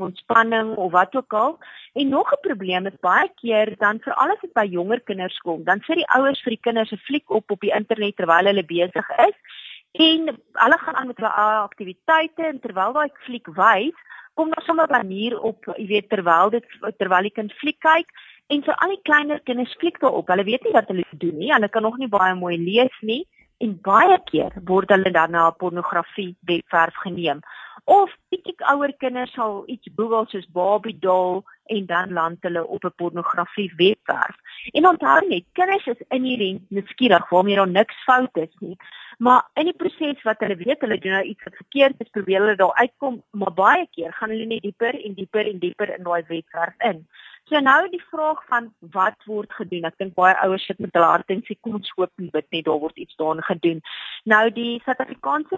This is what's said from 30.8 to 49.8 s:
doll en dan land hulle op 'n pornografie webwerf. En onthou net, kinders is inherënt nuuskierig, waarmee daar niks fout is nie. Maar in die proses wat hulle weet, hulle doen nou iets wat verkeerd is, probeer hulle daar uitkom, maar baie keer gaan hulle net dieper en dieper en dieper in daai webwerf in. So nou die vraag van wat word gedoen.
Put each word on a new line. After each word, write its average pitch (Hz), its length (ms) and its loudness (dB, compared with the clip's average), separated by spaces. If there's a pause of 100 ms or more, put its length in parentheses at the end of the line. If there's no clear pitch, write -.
doll 185 440 2 (280)
en 202 140 -4
dan 180 300 -4
land 165 320 -4
hulle 175 200 -4
op - 180 -10
'n 175 100 -8
pornografie 175 800 -6
webwerf. - 600 0 (340)
En 311 160 4
onthou 320 400 4
net, 285 260 -2
kinders 381 340 0
is 240 220 -6
inherënt 247 600 -4
nuuskierig, 196 600 2
waarmee 190 260 4
daar 196 120 4
niks 185 360 0
fout 254 340 2
is 160 220 -4
nie. 175 180 -12 (400)
Maar 247 260 6 (100)
in 311 120 0
die 349 80 -2
proses 294 500 -4
wat 220 160 -2
hulle 208 160 -2
weet, 226 260 -4
hulle 214 180 -2
doen 185 120 -4
nou 196 120 0
iets - 200 -12
wat - 120 -18
verkeerd 277 420 2
is, 226 120 -12
probeer 190 300 0
hulle 208 160 4
daar 185 200 4
uitkom, 254 560 -2
maar 190 220 -4
baie 233 380 4
keer 165 220 -10
gaan 220 160 -6
hulle 220 160 -6
net 226 160 -6
dieper 226 440 -4
en 208 80 -10
dieper 202 340 -4
en 196 120 -6
dieper 180 380 -6
in 180 60 -14
daai 170 240 -2
webwerf 170 500 -6
in. 170 300 -4 (400)
So 302 160 0
nou 294 260 4
die 349 220 -10
vraag 311 300 -2 (100)
van 233 220 -4 (180)
wat 196 340 -2
word 208 300 -8
gedoen. 175 320 -8